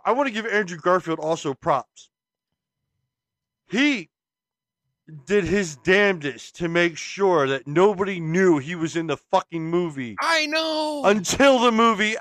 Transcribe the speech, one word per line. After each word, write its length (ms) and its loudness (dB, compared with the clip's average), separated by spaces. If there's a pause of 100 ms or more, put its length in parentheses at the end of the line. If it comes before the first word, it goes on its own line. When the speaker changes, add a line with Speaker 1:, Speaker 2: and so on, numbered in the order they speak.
Speaker 1:
I 80 0
wanna 180 0
give 160 -6
Andrew 320 -4
Garfield 420 0
also 340 -4
props. 560 -4 (1600)
He 440 -2 (1120)
did 200 0
his 320 -2
damnedest 800 0
to 120 -6
make 280 0
sure 520 0
that 180 -4
nobody 540 2
knew 380 2
he 160 -8
was 220 -6
in 100 -4
the 100 -2
fucking 520 -4
movie. 520 -4
Speaker 2:
I 260 0
know! 580 -4
Speaker 1:
Until 540 4
the 140 2
movie 480 2